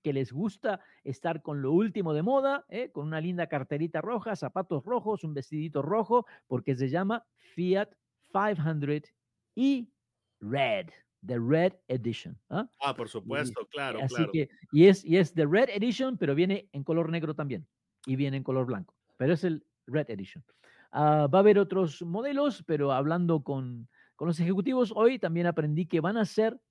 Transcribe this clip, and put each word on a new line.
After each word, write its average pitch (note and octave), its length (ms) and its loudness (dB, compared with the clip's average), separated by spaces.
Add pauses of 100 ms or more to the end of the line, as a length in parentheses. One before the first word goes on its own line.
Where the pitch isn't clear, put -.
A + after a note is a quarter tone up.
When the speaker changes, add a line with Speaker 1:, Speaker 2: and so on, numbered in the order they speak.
Speaker 1:
que D3 120 -2
les C3+ 180 -4
gusta G3 500 -6 (220)
estar D#3 380 -6
con D3 200 -8
lo C3+ 100 -2
último F3+ 420 2
de D3+ 80 0
moda, C4+ 480 0
¿eh? B3 220 -8
Con D3+ 160 -8
una D#3 140 -4
linda F3 260 -2
carterita D#3 540 -4
roja, G#3+ 340 -6
zapatos D#3 500 -4
rojos, G#3+ 380 -4
un D#3 100 -8
vestidito D3 480 -4
rojo, A3 440 0 (220)
porque B2+ 280 -2
se C3 140 -2
llama G3 360 -2 (300)
Fiat F#3 340 0 (420)
five G3+ 300 2
hundred D3 420 -2 (520)
E B3+ 320 0 (520)
Red, G#2+ 500 -2 (360)
the A#2+ 140 -4
Red D#3+ 340 2 (140)
Edition, B2+ 520 -6 (100)
¿ah? G#3 200 -4 (100)
Speaker 2:
Ah, C#3 160 -4
por A#2 120 -8
Speaker 1:
Y, - 20 -18
Speaker 2:
supuesto, A#2+ 580 -6
claro, C3+ 340 -6
Speaker 1:
así C3+ 140 -4
Speaker 2:
claro. D#3+ 160 4
Speaker 1:
que, D3+ 180 0 (220)
y D#3 140 10
es, F#3+ 180 8
y E3 140 2
es F3+ 160 2
the D#3+ 120 2
Red G#3+ 260 4
Edition, A#3+ 460 -2
pero C#3 180 0
viene F#3 360 0
en C#3 140 -10
color E3 240 0
negro D#3+ 240 -4
también, C3+ 340 -8 (380)
y C3 100 -2
viene C3+ 220 0
en C3 60 -6
color C3 220 0
blanco, G#2+ 300 -6 (220)
pero C#3 160 2
es E3 100 0
el D#3+ 220 -2 (220)
Red C#3+ 220 -4
Edition. G2+ 360 -12 (460)
Ah, D3+ 360 4
va F3+ 120 4
a - 20 8
haber G#3 180 8
otros F#3+ 420 0
modelos, B3+ 640 -2
pero C#3+ 280 0
hablando D#3+ 500 2
con, B2 460 -8 (260)
con D#3 120 -6
los E3 120 0
ejecutivos G3 560 0
hoy, A#3 240 4
también E3+ 280 0
aprendí D#3+ 400 0
que E3+ 120 0
van F#3 180 0
a G#3+ 80 2
ser, A3 340 0 (120)